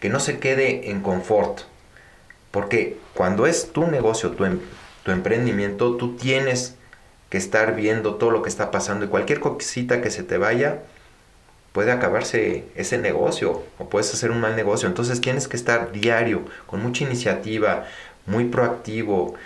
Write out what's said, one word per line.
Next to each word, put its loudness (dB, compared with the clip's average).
que 0
no 0
se -2
quede 0
en -2
confort. 2
Porque 0
cuando 2
es 0
tu 2
negocio, 2
tu 0
em-, 0
tu 0
emprendimiento, 2
tú -4
tienes 0
que 0
estar 2
viendo 2
todo 4
lo 2
que -2
está -2
pasando -2
y -2
cualquier 0
cosita -2
que 0
se -6
te -2
vaya, 2
puede 2
acabarse 0
ese -2
negocio 0
o -10
puedes 0
hacer 0
un 0
mal 0
negocio. 0
Entonces -2
tienes -2
que -8
estar 0
diario, 2
con -6
mucha -2
iniciativa, 0
muy 2
proactivo, 0